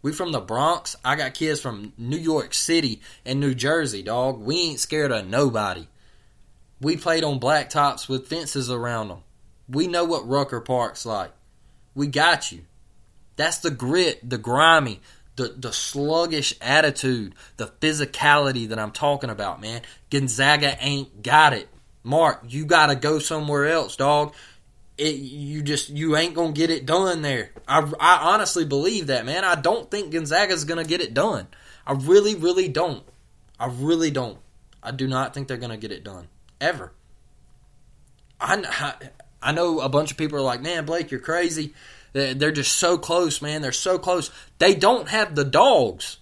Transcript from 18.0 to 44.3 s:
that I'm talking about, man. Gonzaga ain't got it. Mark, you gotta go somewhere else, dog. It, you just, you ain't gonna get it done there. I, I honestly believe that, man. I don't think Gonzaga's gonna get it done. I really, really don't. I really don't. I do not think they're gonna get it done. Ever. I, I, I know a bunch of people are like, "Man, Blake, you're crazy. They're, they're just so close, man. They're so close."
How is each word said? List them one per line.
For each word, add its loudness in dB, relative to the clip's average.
that -6
I'm -6
talking -2
about, -8
man. -10
Gonzaga 2
ain't -6
got 6
it. -10
Mark, 2
you -8
gotta 6
go 0
somewhere -2
else, 0
dog. 2
It, 0
you -10
just, -4
you -2
ain't 0
gonna -2
get 0
it -2
done 0
there. -4
I, 2
I 6
honestly 0
believe -2
that, 0
man. -4
I 2
don't -2
think -6
Gonzaga's 0
gonna -4
get -2
it -6
done. 0
I 0
really, 6
really 0
don't. -4
I -4
really 0
don't. -4
I -12
do -4
not -2
think -10
they're -6
gonna -10
get -10
it -16
done. -18
Ever. -4
I, 0
I, -6
I 0
know 0
a -2
bunch 2
of -12
people -2
are 0
like, 0
"Man, -6
Blake, -4
you're -6
crazy. -2
They're, -2
they're 2
just 0
so 4
close, 0
man. -6
They're -4
so 0
close." -2